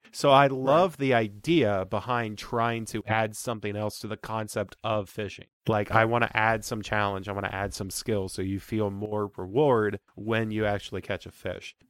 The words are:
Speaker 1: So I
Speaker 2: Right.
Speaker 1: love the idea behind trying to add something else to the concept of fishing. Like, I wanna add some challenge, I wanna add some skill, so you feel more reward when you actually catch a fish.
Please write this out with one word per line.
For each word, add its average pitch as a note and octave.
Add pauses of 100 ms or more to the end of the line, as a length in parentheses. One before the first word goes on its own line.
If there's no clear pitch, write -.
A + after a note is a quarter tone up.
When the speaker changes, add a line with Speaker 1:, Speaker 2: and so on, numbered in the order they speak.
(120)
Speaker 1:
So -
I C#3
Speaker 2:
Right. C3
Speaker 1:
love C#3+
the C3+
idea G#2+
behind A2
trying A#2
to G#2+
add A2
something G#2
else G#2+
to A2
the G#2
concept A2
of G#2+
fishing. - (240)
Like, G#2
I A2+
wanna A#2
add A2
some A2
challenge, G2+
I -
wanna G2
add G2
some G2
skill, G2
so F#2+
you F#2+
feel G#2+
more G#2
reward G#2 (140)
when A2
you G#2+
actually G2+
catch -
a F2+
fish. - (120)